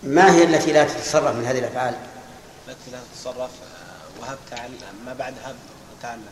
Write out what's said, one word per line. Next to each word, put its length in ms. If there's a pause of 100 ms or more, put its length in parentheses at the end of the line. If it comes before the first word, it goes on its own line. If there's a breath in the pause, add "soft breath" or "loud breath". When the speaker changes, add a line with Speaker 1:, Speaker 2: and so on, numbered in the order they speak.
Speaker 1:
ما 320
هي 100
التي 280
لا 120
تتصرف 520
من 100
هذه 120
الأفعال؟ 360 (720)
Speaker 2:
التي 240
لا 60 (160)
تتصرف، 360
آه، 720
وهب 180 (120)
تعل-، 560
ما 60
بعد 220 (100)
هب 120 (460)
تعلم. 300